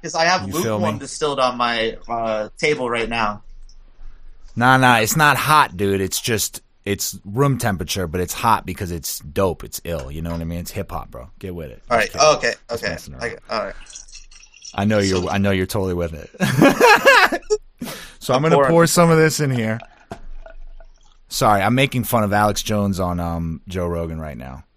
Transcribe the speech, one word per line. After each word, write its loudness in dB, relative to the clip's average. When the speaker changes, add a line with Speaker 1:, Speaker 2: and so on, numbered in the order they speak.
Speaker 1:
'Cause -10
I 2
have 2
Speaker 2:
You -8
feel -2
Speaker 1:
lukewarm 0
Speaker 2:
me? -8
Speaker 1:
distilled -4
on 2
my, 0
uh, -4
table 0
right -2
now. -2
Speaker 2:
Nah, 4
nah, 6
it's 0
not 4
hot, 2
dude. 0
It's -4
just, -4
it's -6
room 0
temperature, -4
but -4
it's -4
hot 2
because -8
it's -8
dope. -2
It's -12
ill. -8
You -10
know -6
what -6
I -8
mean? -6
It's -12
hip -8
hop, -10
bro. -16
Get -12
with -12
it. -20
Speaker 1:
All 2
right. -2
Speaker 2:
Just -12
kidding. 6
Speaker 1:
Okay. -2
Speaker 2:
Just -8
Speaker 1:
Okay. -4
Speaker 2:
messing -14
around. -10
Speaker 1:
I, -6
all -4
right. -12
Speaker 2:
I -2
know 4
you're, 2
Speaker 1:
So -4
Speaker 2:
I 0
know 2
you're 2
totally -2
with -4
it. -16
<laughs> 6
So 0
I'm 4
Speaker 1:
I'm 2
Speaker 2:
gonna 6
Speaker 1:
pouring. 4
Speaker 2:
pour 6
some 4
of 6
this 4
in 0
here. -2
Sorry, 2
I'm 2
making 2
fun 0
of 0
Alex 2
Jones 0
on, -2
um, -4
Joe -4
Rogan -4
right -10
now -14